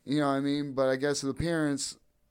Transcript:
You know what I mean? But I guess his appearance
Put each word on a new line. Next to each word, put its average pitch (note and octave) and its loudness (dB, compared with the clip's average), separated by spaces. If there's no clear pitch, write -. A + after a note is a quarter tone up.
You C#3 0
know C#3+ 2
what C#3 2
I C#3 0
mean? C#3+ -2
But C3 2
I C3 4
guess C#3+ 0
his C3+ -2
appearance D3+ -2